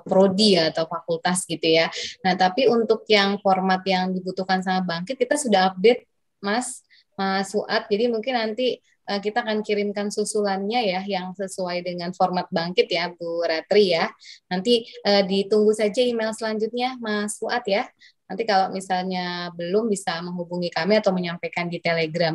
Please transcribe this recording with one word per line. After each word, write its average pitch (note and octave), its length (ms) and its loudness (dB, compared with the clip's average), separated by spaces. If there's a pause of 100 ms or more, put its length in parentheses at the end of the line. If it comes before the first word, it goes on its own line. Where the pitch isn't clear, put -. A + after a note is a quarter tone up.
prodi F#3+ 520 4
ya, D#3+ 160 2
atau E3 160 -2
fakultas E3+ 560 -2
gitu E3 200 -8
ya. E3 280 4 (320)
Nah, F#3 120 2
tapi F#3 320 4
untuk A3+ 440 2
yang G3+ 320 4
format F#3 400 2
yang F#3 280 0
dibutuhkan F#3 520 -4
sama F#3 200 -2
Bangkit, F3 360 -4
kita D4 160 0
sudah F#3+ 360 2
update, A3 360 4 (320)
Mas, A3 400 -4 (360)
Mas G3 360 -2
Fuad. G#3+ 360 -2
Jadi G#3+ 200 2
mungkin A#3 280 -2
nanti, A3 440 -2
eh, - 400 -8
kita G#3+ 240 -2
akan G#3+ 160 -2
kirimkan G#3 480 -2
susulannya G#3 720 -2
ya, F#3+ 240 -2
yang F#3 320 -6
sesuai F3+ 480 -6
dengan F3 320 -8
format F3+ 320 0
Bangkit F3 400 0
ya, F3 240 -2
Bu E3+ 320 -4
Ratri E3+ 520 2
ya. F#3+ 120 0 (400)
Nanti, A3+ 360 2 (200)
eh, G3+ 200 4
ditunggu G3+ 520 2
saja G#3+ 240 0
email A3+ 360 0
selanjutnya, A3+ 640 -4
Mas G#3 360 -4
Fuad A#3 320 -4
ya. G#3 160 0 (460)
Nanti F#3+ 160 -6
kalau F#3+ 240 2
misalnya F3+ 880 -4
belum, G3+ 320 0
bisa F3 320 -4
menghubungi F3 480 -6
kami G3+ 320 2
atau G3+ 80 2
menyampaikan F3 560 -4
di F3 160 -6
Telegram. E3 520 0